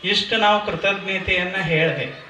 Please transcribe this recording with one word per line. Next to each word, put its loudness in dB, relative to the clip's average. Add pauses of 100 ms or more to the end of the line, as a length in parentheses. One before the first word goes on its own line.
ಇಷ್ಟು 0
ನಾವು 4
ಕೃತಜ್ಞತೆಯನ್ನ -2
ಹೇಳ್ಬೇಕು. 0